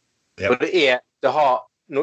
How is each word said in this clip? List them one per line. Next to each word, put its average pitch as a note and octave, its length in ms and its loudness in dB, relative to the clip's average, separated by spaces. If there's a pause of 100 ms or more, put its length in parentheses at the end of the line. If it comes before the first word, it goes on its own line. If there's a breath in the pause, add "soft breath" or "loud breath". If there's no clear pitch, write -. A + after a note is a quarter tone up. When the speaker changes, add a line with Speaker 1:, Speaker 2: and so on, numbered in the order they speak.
(380)
Speaker 1:
Ja. F#2+ 120 -2
Speaker 2:
For B2 80 0
det D3+ 180 -4
er, C3 240 2 (220)
det C3+ 100 0
har C3+ 300 2 (280)
nå C#3+ 140 -2